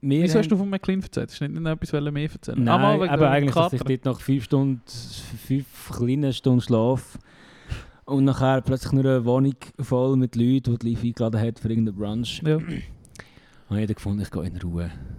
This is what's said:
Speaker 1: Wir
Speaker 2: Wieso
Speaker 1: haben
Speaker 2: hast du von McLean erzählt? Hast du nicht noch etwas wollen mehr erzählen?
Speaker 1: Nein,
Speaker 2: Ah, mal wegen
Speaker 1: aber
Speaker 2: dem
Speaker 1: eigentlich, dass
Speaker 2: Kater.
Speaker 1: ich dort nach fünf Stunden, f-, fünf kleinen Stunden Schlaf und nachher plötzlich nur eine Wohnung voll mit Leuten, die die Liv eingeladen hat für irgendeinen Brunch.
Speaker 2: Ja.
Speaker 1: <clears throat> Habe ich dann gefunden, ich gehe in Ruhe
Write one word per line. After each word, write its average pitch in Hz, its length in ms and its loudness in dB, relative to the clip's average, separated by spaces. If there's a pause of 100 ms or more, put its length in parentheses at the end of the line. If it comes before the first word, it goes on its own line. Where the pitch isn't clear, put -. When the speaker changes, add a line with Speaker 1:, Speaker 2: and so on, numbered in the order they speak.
Speaker 1:
Wir 147 140 4
Speaker 2:
Wieso 175 120 2
Speaker 1:
haben - 60 6
Speaker 2:
hast 160 120 0
du 202 40 4
von 196 140 0
McLean 190 320 -2
erzählt? - 280 -6
Hast - 100 -14
du 143 80 -4
nicht 160 120 -8
noch 165 120 -2
etwas - 200 -6
wollen 147 220 -2
mehr 147 160 -4
erzählen? - 320 -4
Speaker 1:
Nein, 123 120 4
Speaker 2:
Ah, 185 40 4
mal 202 220 4
wegen 180 100 0
Speaker 1:
aber 151 160 4
Speaker 2:
dem 131 60 4
Speaker 1:
eigentlich, 139 220 2
dass 170 180 2
Speaker 2:
Kater. 131 180 -2
Speaker 1:
ich 127 100 0
dort 127 140 -2
nach - 60 -12
fünf 135 240 0
Stunden, 135 420 0
f-, - 600 -14
fünf - 500 -6
kleinen 135 360 0
Stunden 127 280 4
Schlaf 120 580 0 (840)
und 139 200 2
nachher 131 360 2
plötzlich 131 320 -2
nur 135 120 4
eine 131 200 4
Wohnung 131 300 2 (260)
voll 131 360 2
mit 127 200 0
Leuten, 120 380 2
die 110 40 -4
die 113 120 -6
Liv 113 120 -2
eingeladen 113 380 -2
hat 113 180 -2
für 117 120 -6
irgendeinen 110 280 0
Brunch. 107 480 -6
Speaker 2:
Ja. 156 120 2
Speaker 1:
<clears throat> - 1080 -14
Habe 104 120 -2
ich 107 80 0
dann 107 80 -2
gefunden, 101 260 -4
ich - 80 -8
gehe 82 140 -4
in 87 140 -8
Ruhe 85 320 -4 (280)